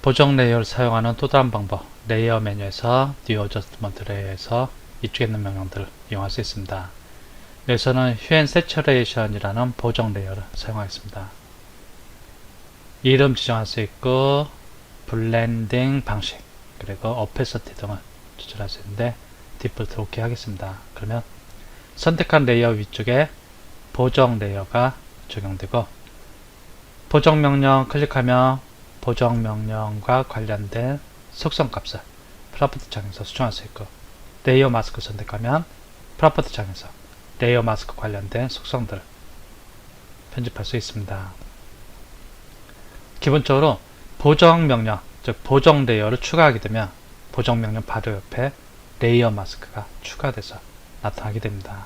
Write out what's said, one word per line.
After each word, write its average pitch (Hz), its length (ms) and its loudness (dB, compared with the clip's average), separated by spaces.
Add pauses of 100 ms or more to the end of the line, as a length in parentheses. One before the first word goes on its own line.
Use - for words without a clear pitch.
보정 139 340 6
레이어를 117 300 4
사용하는 117 520 0
또 135 100 -2
다른 131 240 4
방법, 101 340 -4 (220)
레이어 113 320 2
메뉴에서 107 760 0 (120)
뉴 107 160 0
어저스트먼트 101 600 -8
레이어에서 98 680 -4 (320)
이쪽에 117 220 -2
있는 107 180 -2
명령들을 95 440 -6 (220)
이용할 98 220 -4
수 - 100 -6
있습니다. 95 480 -8 (800)
여기서는 127 460 2
휴 - 180 -2
앤 156 140 6
세처레이션이라는 120 1300 0
보정 110 400 0
레이어를 98 300 -6 (120)
사용하겠습니다. 101 760 -8 (1700)
이름 131 320 6
지정할 113 320 -2
수 - 140 -6
있고, 135 680 2 (580)
블렌딩 117 960 0
방식, - 380 -6 (400)
그리고 113 420 -6
오페서티 - 540 -6
등을 101 220 -8 (400)
조절할 104 320 -10
수 - 100 -12
있는데, 104 360 -6 (440)
디폴트 - 400 -6
오케이 110 240 -6
하겠습니다. 95 560 -6 (160)
그러면 113 260 -6 (720)
선택한 160 500 2
레이어 120 240 6
위쪽에 117 600 0 (640)
보정 123 460 4
레이어가 107 560 -2 (320)
적용되고, 98 600 -4 (1200)
보정 151 320 6
명령 139 460 6
클릭하면 131 720 2 (420)
보정 117 400 0
명령과 107 840 -2
관련된 110 760 -4 (340)
속성 151 360 -2
값을 - 300 -10 (540)
프로퍼티 - 360 -2
창에서 101 340 -10
수정할 117 280 -4
수 - 140 -10
있고, 107 200 -14 (580)
레이어 131 260 6
마스크 117 320 -2
선택하면 113 640 -4 (520)
프로퍼티 - 340 2
창에서 98 360 -10 (520)
레이어 120 220 4
마스크 110 340 -2
관련된 107 540 -4
속성들을 113 520 -6 (1300)
편집할 120 320 -6
수 - 120 -4
있습니다. 95 540 -8 (1900)
기본적으로 139 600 4 (380)
보정 165 500 8
명령, 113 320 2 (220)
즉 - 220 -4
보정 139 420 6
레이어를 110 340 2
추가하게 151 400 4
되면 107 300 -4 (420)
보정 117 300 0
명령 110 220 -4
바로 110 300 -4
옆에 123 380 -4 (480)
레이어 120 320 6
마스크가 - 540 -10 (160)
추가돼서 - 580 -8 (420)
나타나게 107 380 -6
됩니다. 101 460 -8